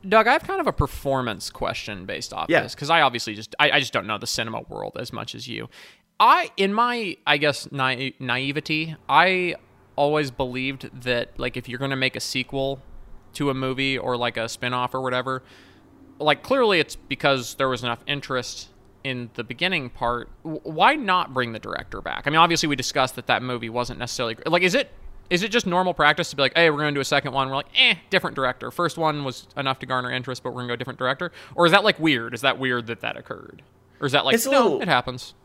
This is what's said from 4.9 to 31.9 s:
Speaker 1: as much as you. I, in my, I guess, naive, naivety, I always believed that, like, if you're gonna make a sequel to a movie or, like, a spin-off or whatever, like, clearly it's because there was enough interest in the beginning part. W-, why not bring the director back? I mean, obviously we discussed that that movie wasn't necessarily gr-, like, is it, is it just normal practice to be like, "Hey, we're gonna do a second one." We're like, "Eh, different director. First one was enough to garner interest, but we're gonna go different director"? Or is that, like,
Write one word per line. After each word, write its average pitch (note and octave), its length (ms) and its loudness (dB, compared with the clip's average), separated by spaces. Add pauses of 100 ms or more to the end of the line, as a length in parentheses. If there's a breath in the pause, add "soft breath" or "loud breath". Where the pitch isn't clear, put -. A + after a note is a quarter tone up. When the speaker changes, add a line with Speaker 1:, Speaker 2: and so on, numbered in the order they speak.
Speaker 1:
as A#2+ 140 -10
much - 240 -10
as A#2 120 -14
you. A#2 200 -10 (540 loud breath)
I, D4+ 360 6
in G3 160 2
my, A#3 440 0 (100)
I D3 100 4
guess, D3 340 0
naive, C3 480 -2
naivety, C#3+ 760 -4 (120)
I F3+ 480 4 (400)
always C#3+ 360 2
believed C3 580 -4 (140)
that, B2 340 -2
like, B2+ 180 -4
if B2 140 -8
you're B2 100 -8
gonna C3+ 160 -2
make C3 200 0
a B2 40 -4
sequel C3+ 640 -4 (520)
to C#3+ 160 -2
a C3+ 40 0
movie C3 440 -2
or, B2 200 -2
like, A#2+ 200 -2
a A#2 120 -4
spin-off B2 440 -4
or C3 80 -2
whatever, B2+ 420 -2 (760 loud breath)
like, D3 240 2
clearly A3+ 380 4
it's - 160 -2
because C3+ 580 -2
there C3+ 140 0
was A#2+ 140 -2
enough A#2+ 220 -4
interest C3+ 640 -6 (360)
in B2 300 -6
the B2 100 -8
beginning D3 440 -4
part. A#2+ 400 -4 (140)
W-, D#3+ 200 -8
why F#3 320 2
not F#3 380 0
bring A#2+ 200 0
the G#2+ 60 -8
director - 420 -8
back? - 240 -6
I C#3 40 0
mean, D#3 100 4
obviously E3 280 4
we C#3+ 80 0
discussed C3 400 -2
that - 120 -10
that A#2 140 2
movie A#2+ 280 -6
wasn't A#2+ 300 -4
necessarily A#2+ 360 -4
gr-, - 140 -20
like, F3 140 4
is F#3 120 2
it, - 160 0 (380)
is F3+ 140 2
it G#3+ 80 -4
just A#3 140 0
normal F3+ 280 0
practice D#3 380 2
to - 40 -10
be C#3 60 0
like, C3+ 140 2
"Hey, E3 140 6
we're D3 100 0
gonna D3+ 120 0
do C#3 80 -2
a C3+ 60 -2
second C#3 260 0
one." C3+ 160 0
We're C3+ 80 -4
like, C#3+ 120 -4 (100)
"Eh, B3 160 6 (160)
different F3+ 260 0
director. B2+ 360 -2
First E3+ 260 -2
one D3+ 260 0
was C3 320 -8
enough C3+ 240 -4
to C3+ 60 -10
garner B2+ 260 -2
interest, B2+ 320 -6
but B2+ 100 -6
we're B2 100 -10
gonna A#2+ 100 -4
go - 20 0
different B2+ 240 -10
director"? C#3 320 -2 (240 loud breath)
Or E3+ 100 6
is D#3+ 60 8
that, F#3 140 8
like, G3+ 120 4